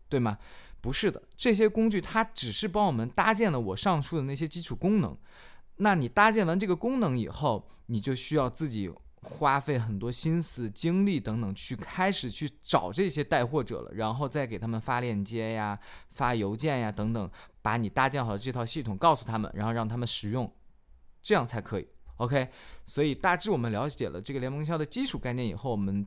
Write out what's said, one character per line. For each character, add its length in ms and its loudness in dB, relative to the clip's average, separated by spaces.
对 120 2
吗？ 180 0
不 140 -2
是 160 2
的， 140 -4
这 200 4
些 120 6
工 220 2
具 100 2
它 240 2
只 280 -4
是 160 -2
帮 180 2
我 60 4
们 180 0
搭 240 4
建 180 4
了 80 2
我 160 -2
上 240 2
述 180 -4
的 80 0
那 100 -4
些 120 -2
基 140 -6
础 140 -6
功 260 4
能。 160 -2
那 180 4
你 120 2
搭 240 6
建 140 4
完 140 2
这 80 0
个 80 2
功 240 0
能 180 2
以 120 -2
后， 380 0
你 120 0
就 140 0
需 220 -2
要 120 4
自 220 -4
己 220 -2
花 360 2
费 200 0
很 180 -2
多 140 -4
心 280 0
思、 300 -4
精 340 2
力 160 4
等 220 -2
等， 140 -2
去 200 -4
开 360 0
始 180 -2
去 180 -4
找 300 2
这 180 0
些 140 -2
带 200 4
货 200 2
者 180 -6
了， 140 -12
然 220 0
后 120 0
再 160 0
给 140 -6
他 80 -4
们 120 -2
发 200 -2
链 260 0
接 280 -2
呀、 260 -2
发 240 0
邮 200 0
件 240 0
呀 120 -2
等 220 -2
等， 160 -4
把 160 0
你 100 0
搭 220 4
建 160 -2
好 60 -2
的 80 0
这 120 -4
套 140 -2
系 160 -4
统 160 -4
告 160 6
诉 100 -2
他 140 -4
们， 160 -2
然 140 -2
后 40 0
让 160 0
他 80 -4
们 120 -2
使 240 -4
用， 200 -2
这 140 2
样 100 4
才 160 -6
可 180 -4
以。 80 -8
OK， 320 2
所 200 0
以 100 2
大 240 2
致 140 -2
我 60 2
们 140 0
了 160 0
解 220 -4
了 100 -8
这 140 -8
个 60 -4
联 120 -4
盟 100 -6
营 40 -4
销 100 -2
的 80 -2
基 220 -4
础 140 -2
概 140 -4
念 140 -2
以 60 -4
后， 160 -6
我 60 0
们 320 0